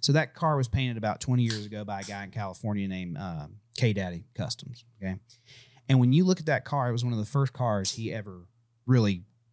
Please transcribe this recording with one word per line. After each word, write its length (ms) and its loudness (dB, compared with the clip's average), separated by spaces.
So 120 2
that 220 2
car 220 0
was 120 0
painted 280 0
about 240 -2
twenty 220 2
years 240 -2
ago 180 -8
by 160 -6
a 40 -10
guy 200 -8
in 60 -14
California 580 -4
named, 300 -6
uh, 300 -8
K 160 2
Daddy 320 -6
Customs, 500 -8
okay? 140 -6
And 120 6
when 120 6
you 120 8
look 160 4
at 60 -6
that 180 0
car, 240 -2
it 40 0
was 120 0
one 80 0
of 60 -2
the 80 0
first 260 0
cars 400 0
he 200 -6
ever 340 -10
really 380 4